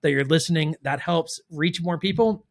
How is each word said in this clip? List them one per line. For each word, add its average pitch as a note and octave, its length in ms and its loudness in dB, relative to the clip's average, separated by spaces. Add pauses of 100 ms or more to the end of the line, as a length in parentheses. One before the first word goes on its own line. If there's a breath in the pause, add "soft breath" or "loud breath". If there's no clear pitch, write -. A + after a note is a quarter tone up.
that D3 100 4
you're C#3 120 2
listening. D#3 580 2
That C#3 180 -4
helps E3+ 400 -2 (100)
reach E3+ 320 -2
more E3+ 160 -2
people. G3+ 520 0